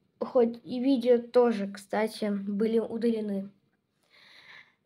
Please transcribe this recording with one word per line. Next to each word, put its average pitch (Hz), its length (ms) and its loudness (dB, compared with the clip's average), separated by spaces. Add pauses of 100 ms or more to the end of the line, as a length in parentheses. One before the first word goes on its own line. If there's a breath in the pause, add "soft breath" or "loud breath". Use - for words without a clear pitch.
(200)
хоть 233 440 0
и 247 160 -8
видео 247 380 4
тоже, 233 540 2
кстати, 214 580 -4
были 208 500 -2
удалены. 214 720 -2 (1400 loud breath)